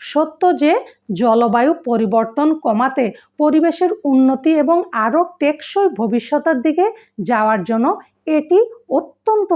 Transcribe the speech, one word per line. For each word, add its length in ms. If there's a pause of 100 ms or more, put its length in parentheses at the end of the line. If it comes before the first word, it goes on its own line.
(100)
সত্য 320 (140)
যে 160 (480)
জলবায়ু 520 (120)
পরিবর্তন 640 (160)
কমাতে, 420 (320)
পরিবেশের 520 (140)
উন্নতি 460 (120)
এবং 160 (260)
আরও 160 (180)
টেকসই 500 (100)
ভবিষ্যতের 640
দিকে 240 (340)
যাওয়ার 440
জন্য 220 (400)
এটি 320 (320)
অত্যন্ত 640